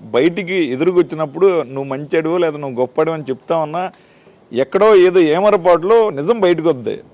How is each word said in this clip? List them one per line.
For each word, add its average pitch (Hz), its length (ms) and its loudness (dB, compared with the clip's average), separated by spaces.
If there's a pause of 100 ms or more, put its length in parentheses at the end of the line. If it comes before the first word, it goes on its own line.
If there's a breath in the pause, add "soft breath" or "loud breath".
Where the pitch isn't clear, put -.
(120)
బయటికి 170 420 0
ఎదురుకొచ్చినప్పుడు 160 1080 0
నువ్వు 135 220 -8
మంచాడు 156 540 -4
లేదా 160 200 -2
నువ్వు 135 220 -8
గొప్పడు 156 320 -2
అని 156 120 -8
చెప్తా 131 340 -6
ఉన్నా 160 340 -6 (640 soft breath)
ఎక్కడో 196 420 2
ఏదో 180 240 6
ఏమరపాటులో 180 880 2
నిజం 165 300 -4
బయటకు 170 300 2
వద్ది, 110 300 -4 (140)